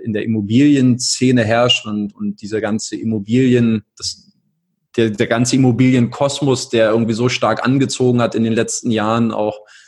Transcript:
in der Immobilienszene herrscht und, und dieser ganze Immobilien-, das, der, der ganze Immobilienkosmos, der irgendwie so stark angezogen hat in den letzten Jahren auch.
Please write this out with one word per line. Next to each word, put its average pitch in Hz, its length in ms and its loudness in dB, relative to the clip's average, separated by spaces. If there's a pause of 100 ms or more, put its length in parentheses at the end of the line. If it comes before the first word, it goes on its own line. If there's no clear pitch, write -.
in 113 100 -6
der 104 120 -4
Immobilienszene 123 1160 2
herrscht 117 420 0
und, 104 280 -6
und 104 280 -8
dieser 104 200 -6
ganze 104 360 -4
Immobilien-, 113 840 0 (140)
das, - 300 -12 (720)
der, 113 140 2
der 104 160 -2
ganze 120 280 0
Immobilienkosmos, 131 1160 2
der 110 220 2
irgendwie 117 220 0
so 120 160 0
stark 113 360 -2
angezogen 127 560 0
hat 117 140 0
in 113 80 0
den 113 80 0
letzten 113 400 -2
Jahren 110 400 0
auch. 107 300 -4 (260)